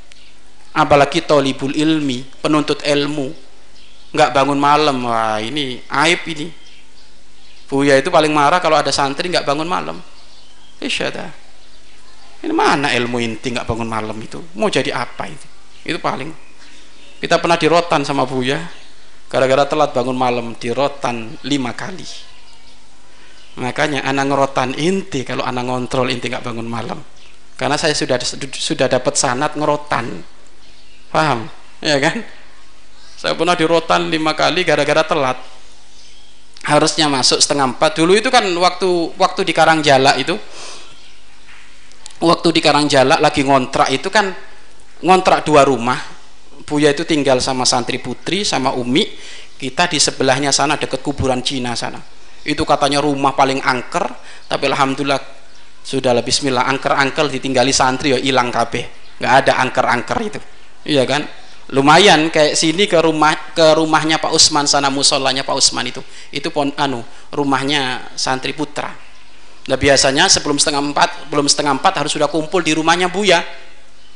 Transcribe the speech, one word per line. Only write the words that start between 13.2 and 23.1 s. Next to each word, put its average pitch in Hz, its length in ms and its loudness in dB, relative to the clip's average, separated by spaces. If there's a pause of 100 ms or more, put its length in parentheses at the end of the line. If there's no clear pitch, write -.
nggak - 80 -4
bangun 113 240 -2
malam 110 320 -4
itu? - 160 -10 (240)
Mau 202 80 2
jadi 135 240 0
apa 135 400 -6
itu? - 140 -12 (420)
Itu 170 80 -4
paling. 143 320 -4 (880)
Kita - 240 0
pernah 170 160 2
dirotan 160 480 2
sama 139 240 0
Buya, 135 320 0 (720)
gara-gara 135 320 4
telat 147 320 2
bangun 127 220 0
malam, 120 420 0
dirotan 120 880 -2
lima 131 240 0
kali. 180 320 -8 (1500)